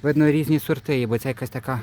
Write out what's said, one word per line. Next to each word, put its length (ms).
Видно, 280
різні 300
сорти 380
є, 80
бо 120
це 100
якась 220
така 320